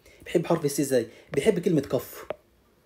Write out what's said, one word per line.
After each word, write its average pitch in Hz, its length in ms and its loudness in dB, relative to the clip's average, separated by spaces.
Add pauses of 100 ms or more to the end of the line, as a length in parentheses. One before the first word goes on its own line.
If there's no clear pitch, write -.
(240)
بيحب 175 220 0
حرف 165 180 0
السي 147 180 0
ازاي؟ 127 240 2 (260)
بيحب 180 260 2
كلمه 170 220 2
كف. - 440 -6 (600)